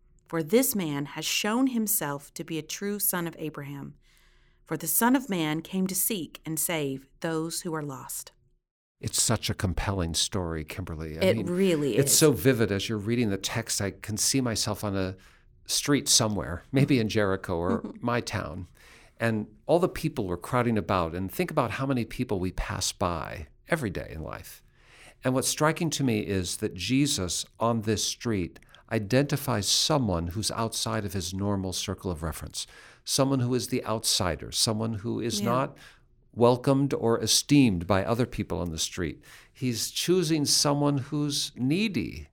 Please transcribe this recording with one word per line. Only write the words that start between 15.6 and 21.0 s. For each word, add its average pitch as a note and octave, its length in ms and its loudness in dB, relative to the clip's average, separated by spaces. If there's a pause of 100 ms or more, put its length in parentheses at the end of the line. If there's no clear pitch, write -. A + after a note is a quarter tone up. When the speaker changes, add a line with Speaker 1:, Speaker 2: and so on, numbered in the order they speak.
Speaker 2:
street - 420 2
somewhere, G2 640 2
maybe C3+ 280 6
in A2 100 2
Jericho G2 480 2
or F2 240 0 (120)
Speaker 1:
<laughs> - 60 -16
Speaker 2:
my A#2+ 220 0
town. F#2 460 -6 (520)
And A2 280 0 (180)
all D#3+ 140 4
the F3+ 100 4
people D3+ 380 -2
were F2+ 100 -2
crowding A#2+ 400 0
about. F2 380 0